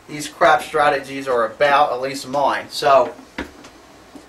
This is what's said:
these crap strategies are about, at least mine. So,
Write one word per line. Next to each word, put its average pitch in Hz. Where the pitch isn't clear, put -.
these 147
crap 165
strategies 139
are 120
about, 143
at 123
least 135
mine. 135
So, 139